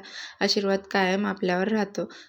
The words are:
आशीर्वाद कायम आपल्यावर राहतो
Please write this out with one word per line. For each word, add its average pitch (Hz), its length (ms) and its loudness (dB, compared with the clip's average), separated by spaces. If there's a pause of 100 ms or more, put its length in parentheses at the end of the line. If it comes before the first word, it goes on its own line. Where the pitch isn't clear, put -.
(420)
आशीर्वाद 196 380 2
कायम 196 460 2
आपल्यावर 190 420 0
राहतो 202 440 -2 (180)